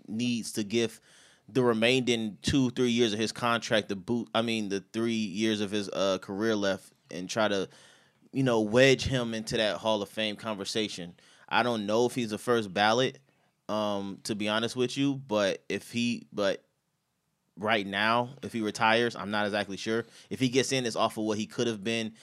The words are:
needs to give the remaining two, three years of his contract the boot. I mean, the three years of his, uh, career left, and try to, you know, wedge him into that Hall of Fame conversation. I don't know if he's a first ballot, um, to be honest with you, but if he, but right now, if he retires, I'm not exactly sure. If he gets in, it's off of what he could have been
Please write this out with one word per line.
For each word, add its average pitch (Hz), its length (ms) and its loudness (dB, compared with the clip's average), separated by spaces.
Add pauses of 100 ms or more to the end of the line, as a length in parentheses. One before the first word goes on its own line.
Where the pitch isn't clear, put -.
needs 117 460 -4
to 110 100 -2
give 113 360 -2 (500)
the 127 140 2
remaining 117 760 2
two, 131 300 2
three 123 200 0
years 117 220 4
of 104 60 -2
his 110 120 0
contract 117 560 0
the 101 80 -4
boot. 107 400 -4
I 113 60 2
mean, 113 260 -2
the 95 240 -2
three 113 220 0
years 107 480 0
of 101 100 -4
his, 104 180 -2
uh, 95 280 0
career 104 400 -2
left, 98 340 -2 (180)
and 90 200 -10
try 110 180 0
to, 98 220 0 (640)
you 135 100 0
know, 117 160 4
wedge 120 460 6
him 120 280 -2
into 110 220 -6
that 107 220 0
Hall 110 240 0
of 98 80 -8
Fame 110 260 -4
conversation. 98 800 -6 (340)
I 110 160 2
don't 117 220 -2
know 110 200 4
if 120 100 0
he's 113 180 -4
a 104 40 -4
first 110 360 0
ballot, 110 460 2 (500)
um, 101 560 -2
to 117 100 -4
be 104 140 -4
honest 113 260 -2
with 127 220 -2
you, 139 180 0
but 107 540 -2
if 101 200 -6
he, 120 440 -2
but 98 320 -2 (920)
right 104 300 0
now, 113 440 0 (120)
if 101 80 -8
he 117 80 -4
retires, 110 560 2
I'm 95 160 -8
not 104 140 0
exactly 101 320 -4
sure. 113 280 -4 (240)
If 107 120 -4
he 127 80 2
gets 127 240 2
in, 131 120 0
it's 110 120 -4
off 107 200 0
of 110 60 -4
what 107 140 0
he 107 80 -4
could 120 220 -2
have 110 140 -4
been 113 300 -4 (120)